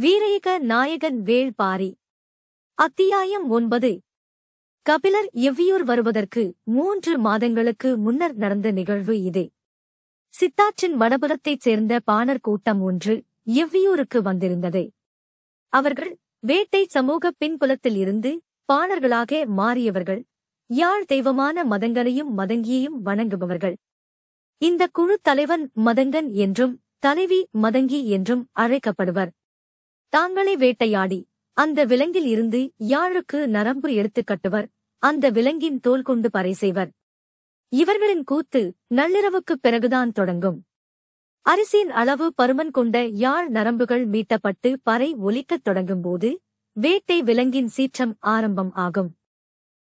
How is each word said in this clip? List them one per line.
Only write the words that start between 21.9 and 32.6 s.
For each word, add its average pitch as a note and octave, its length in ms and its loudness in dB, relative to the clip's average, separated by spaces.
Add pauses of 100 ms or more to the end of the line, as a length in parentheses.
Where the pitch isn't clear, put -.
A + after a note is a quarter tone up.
மதங்கியையும் A#3 680 -2
வணங்குபவர்கள். F#3+ 720 -2 (840)
இந்த F4 280 2
குழு F4+ 360 2
தலைவன் D4 480 0 (140)
மதங்கன் C4+ 460 2
என்றும் G#3 500 0 (180)
தலைவி F4+ 500 0 (140)
மதங்கி B3+ 420 0
என்றும் G#3+ 440 -2 (100)
அழைக்கப்படுவர். G3 680 0 (800)
தாங்களே F#4 480 2
வேட்டையாடி G#3+ 720 0 (260)
அந்த D4 320 2
விலங்கில் D4+ 400 2
இருந்து A3+ 540 0